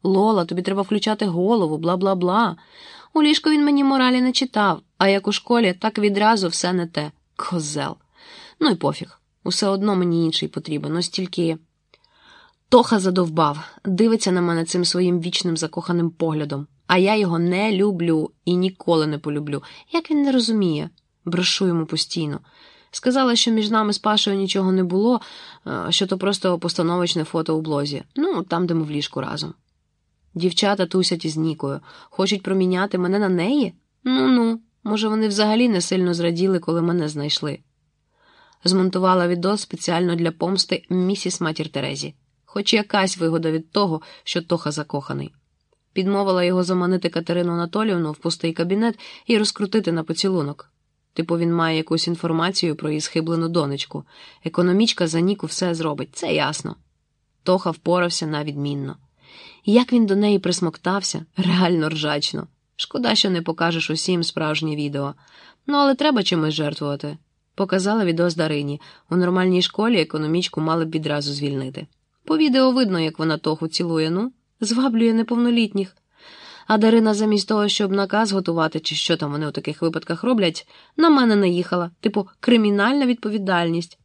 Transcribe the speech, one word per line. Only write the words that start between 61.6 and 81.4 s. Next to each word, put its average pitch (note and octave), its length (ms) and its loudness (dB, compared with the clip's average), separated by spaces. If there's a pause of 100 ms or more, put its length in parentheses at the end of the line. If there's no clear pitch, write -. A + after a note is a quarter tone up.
ржачно. D3+ 580 -4 (280)
Шкода, A#3+ 400 -2
що G#3 140 2
не F3 120 0
покажеш E3 480 -2
усім E3+ 340 0
справжнє D#3 520 -2
відео. C#3+ 380 -4 (540)
Ну, C#4+ 100 0
але C#4 180 4
треба C#4 280 2
чимось D#3 300 0
жертвувати. D3 640 -4 (380)
Показала G3 500 0
відео E3+ 240 2
з D#3+ 60 -6
Дарині. D3 460 -2 (280)
У E3+ 60 -2
нормальній F#3 460 2
школі G#3+ 400 0
економічку D#3 600 -2
мали D#3+ 240 0
б D#3+ 60 -10
відразу D3 420 -4
звільнити. C#3 540 -6 (440)
По D#4 60 2
відео C4 340 4
видно, G#3+ 280 2
як D#3 200 -2
вона D#3 180 0
Тоху D#3+ 300 -4
цілує, D#3+ 420 0
ну, G#3+ 220 -2 (300)
зваблює A3+ 520 2
неповнолітніх. A3+ 800 0 (720)
А A3 100 2
Дарина A3 360 6
замість G#3 340 2
того, G#3 200 2
щоб G3+ 240 0
наказ G3 400 0
готувати, E3 480 0
чи D#3 160 -6
що E3 220 -2
там D3 140 -6
вони D3+ 160 -4
у C#3+ 40 -6
таких D3 300 -8
випадках E3 420 -4
роблять, G#3 440 0 (300)
на D#4+ 120 6
мене B3 260 6
наїхала. F3 640 0